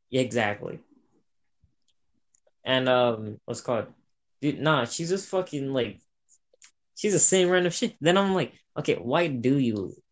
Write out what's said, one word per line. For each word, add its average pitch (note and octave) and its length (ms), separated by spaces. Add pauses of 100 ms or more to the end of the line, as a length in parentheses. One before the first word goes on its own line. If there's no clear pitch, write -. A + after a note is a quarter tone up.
yeah, C3 120
exactly. G#2+ 580 (1800)
And, B2+ 260
um, A2+ 560
what's A#2 140
it - 60
called? A#2 220 (540)
Dude, C#3 200
nah, C#3+ 240
she's E3 240
just F#3+ 200
fucking, D3 440
like, A2 260 (960)
she's G#3 180
just E3+ 160
saying F#3 200
random F3+ 220
shit. - 300
Then E3+ 160
I'm G3 160
like, D#3 200 (240)
"Okay, - 180
why D#3 320
do C3 300
you A2 360 (180)